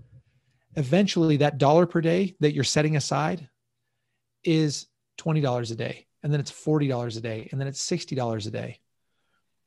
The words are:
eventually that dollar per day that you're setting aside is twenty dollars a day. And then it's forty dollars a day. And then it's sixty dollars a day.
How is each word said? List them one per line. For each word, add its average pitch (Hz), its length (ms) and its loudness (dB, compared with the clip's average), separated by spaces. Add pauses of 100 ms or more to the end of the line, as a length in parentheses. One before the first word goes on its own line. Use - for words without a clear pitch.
(760)
eventually 160 640 2
that 147 200 2
dollar 151 280 6
per 170 140 0
day 180 400 0
that 151 120 2
you're 143 120 0
setting 151 320 2
aside 151 520 -2 (960)
is 156 420 0 (300)
twenty 156 240 -2
dollars 123 300 -2
a 113 60 -8
day. - 300 -8 (160)
And 147 80 -2
then 147 100 0
it's 139 100 -6
forty 151 360 0
dollars 120 300 -4
a 113 60 -10
day. 113 280 -8
And 135 80 -8
then 139 80 -4
it's 135 140 -10
sixty - 340 -6
dollars 113 320 -4
a 110 40 -10
day. 117 300 -10 (880)